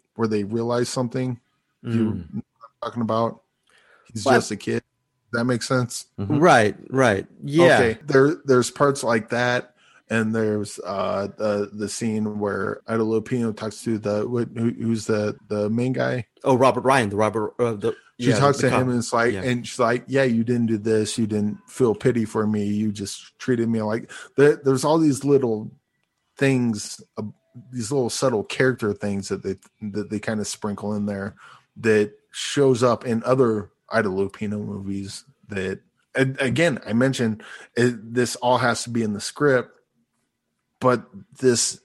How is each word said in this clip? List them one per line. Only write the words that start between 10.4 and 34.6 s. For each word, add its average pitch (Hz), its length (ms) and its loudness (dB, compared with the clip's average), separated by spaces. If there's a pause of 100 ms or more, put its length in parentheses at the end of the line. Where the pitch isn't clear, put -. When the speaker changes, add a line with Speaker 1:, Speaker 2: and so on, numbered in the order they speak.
Speaker 1:
uh, 98 440 -4 (100)
the, 104 340 -2
the 104 160 -6
scene 107 520 -4
where 101 480 -4
Ida 113 160 0
Lupino 113 520 -2
talks - 280 -10
to 113 120 -2
the, 104 320 -2
what, 120 280 -4
who, 117 140 -2
who's 113 360 -4
the, 104 300 -2 (120)
the 104 220 -2
main 123 220 -2
guy? 127 340 -4 (160)
Speaker 2:
Oh, 131 160 4
Robert 123 220 4
Ryan, 123 300 2
the 101 60 -6
Robert, 107 440 -2
uh, 117 140 0
the, 107 200 -2 (240)
Speaker 1:
She 123 120 0
Speaker 2:
yeah, 107 80 4
Speaker 1:
talks 139 200 4
Speaker 2:
the - 100 -6
Speaker 1:
to 117 60 0
him, 123 60 2
Speaker 2:
cop. 127 100 0
Speaker 1:
and 123 80 0
it's - 140 -4
like, 117 200 2
Speaker 2:
Yeah. 95 100 -4
Speaker 1:
and 123 240 -2
she's - 120 -10
like, 123 300 2
"Yeah, 135 160 2
you 117 200 2
didn't 120 220 0
do 110 120 0
this. 107 380 0
You 113 120 0
didn't 104 300 -2 (100)
feel 117 260 2
pity 120 320 0
for 107 200 -2
me. 107 180 0
You 104 280 -2
just - 460 -12
treated 117 300 0
me 113 140 0
like," 107 280 -4 (260)
the, 147 260 6
there's 135 220 2
all 156 140 4
these 147 260 2
little 120 460 0 (680)
things, 123 640 0 (160)
uh, 117 60 -6 (480)
these 117 220 -6
little 123 180 0
subtle 120 340 0
character 123 480 0
things 98 360 -6
that 98 140 -6
they, 95 140 -4 (240)
that 104 300 -8
they 104 80 -4
kinda 107 260 -6
sprinkle 104 500 -6
in 104 120 -4
there 98 280 -8 (440)
that 107 340 4 (180)
shows 131 520 2
up 120 240 2
in 113 180 -2
other 117 460 2 (200)
Ida 110 180 2
Lupino 101 560 -4